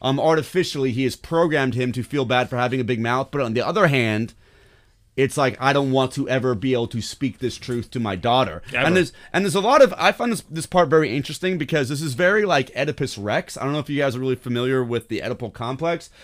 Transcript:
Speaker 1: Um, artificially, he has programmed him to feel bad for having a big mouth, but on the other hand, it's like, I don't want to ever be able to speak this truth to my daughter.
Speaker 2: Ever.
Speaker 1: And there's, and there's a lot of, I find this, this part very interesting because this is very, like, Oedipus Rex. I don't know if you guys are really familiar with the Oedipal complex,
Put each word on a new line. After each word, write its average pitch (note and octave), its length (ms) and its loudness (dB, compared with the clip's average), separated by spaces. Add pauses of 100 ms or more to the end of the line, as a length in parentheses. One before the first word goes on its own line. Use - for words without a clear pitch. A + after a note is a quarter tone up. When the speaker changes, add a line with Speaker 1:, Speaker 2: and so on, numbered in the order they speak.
Speaker 1:
Um, C3+ 180 0
artificially, D#3 720 0
he A#2+ 120 -2
has B2 120 0
programmed D3+ 580 0
him B2+ 200 0
to A#2+ 100 -4
feel C#3 220 -2
bad B2 240 2
for B2+ 80 -4
having B2 220 0
a B2+ 40 0
big A#2 160 -2
mouth, B2 320 -2
but C#3+ 100 -2
on A#2 120 -2
the A#2 120 0
other F3 220 2
hand, A2+ 460 0 (840)
it's C3 180 0
like, C3 240 2
I C3+ 140 2
don't C#3 180 2
want C3 200 2
to - 180 -4
ever B2+ 240 0
be B2+ 200 0
able A#2+ 160 0
to A#2 120 -4
speak - 380 -6
this A#2+ 180 -4
truth A#2+ 340 -6
to C3 80 -6
my G#2 160 -2
daughter. A#2 460 0 (100)
Speaker 2:
Ever. B2 140 -4
Speaker 1:
And E3+ 100 4
there's, F3 160 2 (220)
and F#3 100 2
there's F3 120 0
a G3 40 2
lot B3+ 220 4
of, A3+ 160 8
I F#3 140 2
find A#3+ 200 -4
this, G3+ 160 -4
this D#3+ 200 -8
part F3 220 2
very D3 280 4
interesting F3+ 400 -4
because C#3+ 320 0
this D3 140 -4
is D3 100 -4
very, F#3+ 320 2
like, D3 300 2
Oedipus C#3 420 -4
Rex. G#2+ 400 -4
I - 60 -6
don't C#3 100 -2
know D3+ 60 -2
if C#3+ 100 -8
you C#3+ 80 -2
guys C#3 180 0
are B2+ 40 -6
really C3 160 0
familiar B2+ 480 -2
with A#2 240 -4
the G#2+ 140 -6
Oedipal A2+ 320 -6
complex, D3+ 580 -6 (120)